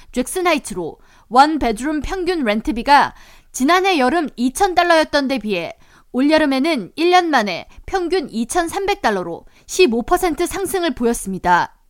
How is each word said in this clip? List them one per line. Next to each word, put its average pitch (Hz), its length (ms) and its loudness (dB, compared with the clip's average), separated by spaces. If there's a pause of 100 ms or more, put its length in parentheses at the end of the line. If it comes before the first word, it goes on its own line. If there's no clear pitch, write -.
(120)
잭슨 349 360 -4
하이츠로 180 500 -2 (300)
원 277 320 4
베드룸 254 420 -2
평균 349 440 -2
렌트비가 226 680 0 (380)
지난해 359 480 2
여름 262 360 0
이천 320 400 0
달러였던 311 540 2
데 269 100 -2
비해 190 380 -6 (340)
올 269 180 2
여름에는 285 680 2
일 330 120 2
년 359 200 4
만에 202 400 -2 (160)
평균 349 440 -2
이천삼백 349 720 -2
달러로 185 440 -4 (200)
십오 247 360 2
퍼센트 349 440 0
상승을 349 480 -2
보였습니다. 185 840 0 (120)